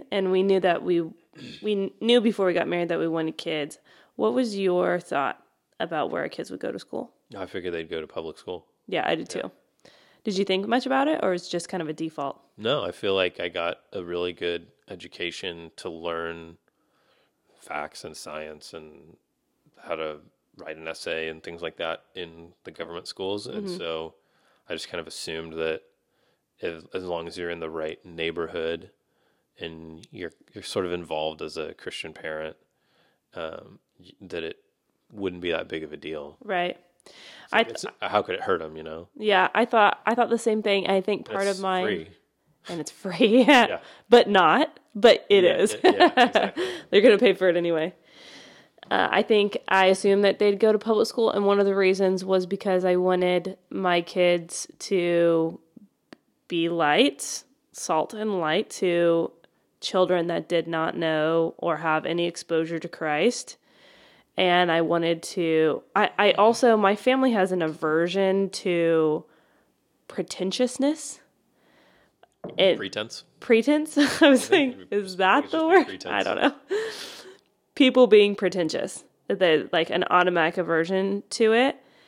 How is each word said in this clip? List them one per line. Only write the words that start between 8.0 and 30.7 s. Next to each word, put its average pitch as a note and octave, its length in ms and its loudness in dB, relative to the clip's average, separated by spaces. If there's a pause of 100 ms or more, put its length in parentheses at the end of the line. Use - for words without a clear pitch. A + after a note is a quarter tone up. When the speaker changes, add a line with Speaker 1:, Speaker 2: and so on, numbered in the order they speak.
Speaker 2:
to D#2 60 -12
public D#2+ 320 -12
school. F2+ 260 -14 (220)
Speaker 1:
Yeah, F3 200 -4
I E3+ 100 -2
did E3 180 -12
Speaker 2:
Yeah. F3+ 80 -6
Speaker 1:
too. F3+ 80 -10 (720)
Did F#3+ 140 -4
you G3 60 0
think G3 240 -2
much B3 180 0
about C4+ 220 0
it, D#4 120 -2
or F#3 140 0
it's F3 140 -8
just E3+ 200 -8
kind F3+ 140 -6
of D3+ 60 -6
a D#3 40 -8
default? D#3 480 -10 (160)
Speaker 2:
No, A2+ 280 -2
I F2+ 80 -6
feel G2 240 -2
like F#2 240 0
I F2+ 80 -4
got E2+ 300 -6 (140)
a F#2 120 -10
really F2 280 -6
good E2+ 360 -6 (200)
education E2+ 920 -12
to F#2 120 -12
learn E2 680 -8 (1000)
facts - 440 -12
and D#2 120 -16
science D#2 560 -14
and D#2 440 -20 (640)
how - 180 -10
to D#2 220 -8 (380)
write D#2 200 -14
an D#2+ 100 -14
essay D#2+ 420 -6
and D#2+ 140 -12
things E2+ 200 -14
like D#2+ 160 -10
that E2 240 -6 (120)
in E2+ 380 -16 (120)
the F#2 60 -16
government E2+ 380 -14
schools. G#2 380 -8
And G#3 200 -10
Speaker 1:
Mm-hmm. F3+ 120 -10
Speaker 2:
so E2 360 -8 (540)
I F2 60 -8
just - 140 -12
kind F2 120 -10
of D#2 60 -12
assumed D#2+ 480 -10
that D#2+ 280 -4 (800)
if, E2+ 240 -8 (100)
as F#2 100 -6
long E2+ 220 -6
as E2 100 -14
you're F2 140 -6
in E2+ 100 -8
the D#2+ 100 -8
right D#2+ 340 -8
neighborhood E2 840 -6 (680)
and E2 520 -16
you're, F2+ 220 -12 (200)
you're G2+ 100 -18
sort F#2+ 240 -6